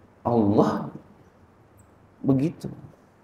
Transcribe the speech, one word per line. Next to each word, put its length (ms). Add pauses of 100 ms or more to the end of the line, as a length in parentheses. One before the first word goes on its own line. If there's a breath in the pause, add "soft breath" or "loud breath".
(260)
Allah 680 (1300)
begitu. 480 (540)